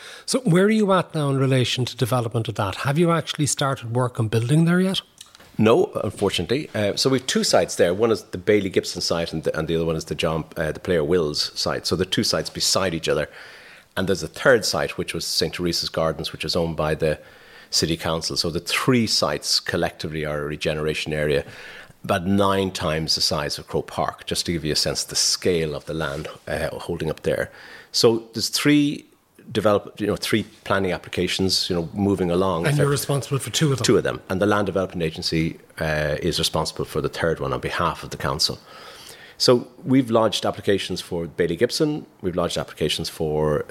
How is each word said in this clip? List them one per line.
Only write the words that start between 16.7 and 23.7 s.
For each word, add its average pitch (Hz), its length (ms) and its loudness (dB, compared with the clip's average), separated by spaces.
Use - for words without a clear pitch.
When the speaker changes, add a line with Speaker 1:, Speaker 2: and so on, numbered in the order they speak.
Speaker 2:
by 78 200 0
the 76 240 0
City 82 260 0
Council. 80 400 -4
So 85 140 -2
the 78 80 -4
three 120 480 2
sites - 540 0
collectively 80 640 -4
are 76 180 -4
a 73 40 -4
regeneration 78 560 -2
area, 76 320 2
about 95 240 0
nine 98 460 2
times 80 420 -2
the 76 60 -2
size 73 360 -2
of - 120 -14
Croke - 180 -2